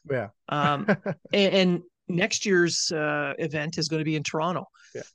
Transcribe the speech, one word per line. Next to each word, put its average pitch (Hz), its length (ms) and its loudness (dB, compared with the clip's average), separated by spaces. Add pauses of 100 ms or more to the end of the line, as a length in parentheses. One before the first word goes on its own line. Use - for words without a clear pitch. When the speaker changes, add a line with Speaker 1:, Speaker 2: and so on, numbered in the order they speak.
(100)
Speaker 1:
Yeah. 117 180 -2 (200)
Speaker 2:
Um, 147 380 0
Speaker 1:
<laughs> - 460 -2
Speaker 2:
and, 196 220 4
and 180 280 4 (260)
next 180 380 -2
year's, 175 440 2
uh, 147 480 -2
event 156 400 -4
is 156 100 -2
gonna 156 160 -2
be 156 120 0
in 147 60 -2
Toronto. 160 420 -2 (300)
Speaker 1:
Yeah. - 80 -10 (120)